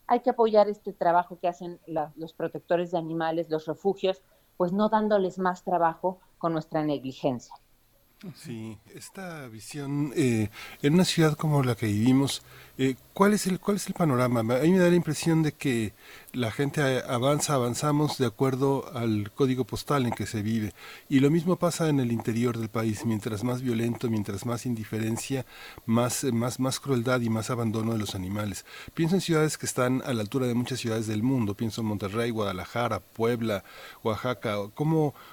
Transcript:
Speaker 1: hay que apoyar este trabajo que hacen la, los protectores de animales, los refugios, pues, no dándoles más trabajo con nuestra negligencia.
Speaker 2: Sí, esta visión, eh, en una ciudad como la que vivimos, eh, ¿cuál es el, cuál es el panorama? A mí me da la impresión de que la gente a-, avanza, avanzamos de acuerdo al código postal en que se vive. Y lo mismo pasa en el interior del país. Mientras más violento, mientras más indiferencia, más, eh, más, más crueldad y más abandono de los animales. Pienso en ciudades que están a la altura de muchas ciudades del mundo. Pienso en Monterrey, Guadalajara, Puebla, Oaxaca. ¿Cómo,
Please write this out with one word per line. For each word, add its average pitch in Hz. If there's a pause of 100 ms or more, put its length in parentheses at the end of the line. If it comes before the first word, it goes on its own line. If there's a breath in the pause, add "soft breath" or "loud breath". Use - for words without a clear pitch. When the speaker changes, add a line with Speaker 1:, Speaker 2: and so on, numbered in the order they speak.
Speaker 1:
hay 240
que -
apoyar 220
este 202
trabajo 175
que 175
hacen 175
la, 156
los 160
protectores 170
de 180
animales, 160
los 156
refugios, 190 (340 soft breath)
pues, 175
no 208
dándoles 208
más 185
trabajo 180 (160)
con 165
nuestra 156
negligencia. 131 (800)
Speaker 2:
Sí, 110 (160)
esta 165
visión, 139
eh, 117 (320 loud breath)
en 147
una 180
ciudad 156
como 147
la 123
que 117
vivimos, 127 (360 loud breath)
eh, 131 (180)
¿cuál 196
es 196
el, 185
cuál 202
es -
el 190
panorama? 123
A -
mí 127
me 190
da 175
la 175
impresión 160
de 151
que 117 (400 loud breath)
la 120
gente 143
a-, 131
avanza, 143
avanzamos 143
de 127
acuerdo 131
al 110
código 127
postal 127
en 113
que 107
se 107
vive. 107 (340 loud breath)
Y 135
lo 143
mismo 170
pasa 170
en 143
el 120
interior 117
del 113
país. 113
Mientras 110
más 123
violento, 117
mientras 104
más 120
indiferencia, 113 (400 loud breath)
más, 120
eh, 123
más, 117
más 131
crueldad 127
y 117
más 110
abandono 113
de 110
los 104
animales. 98 (300 loud breath)
Pienso 165
en 180
ciudades 156
que -
están 127
a 135
la 110
altura 127
de 120
muchas 123
ciudades 113
del 107
mundo. 120
Pienso 113
en 113
Monterrey, 104
Guadalajara, 104
Puebla, 113 (400 loud breath)
Oaxaca. 113 (160)
¿Cómo, 156 (200 loud breath)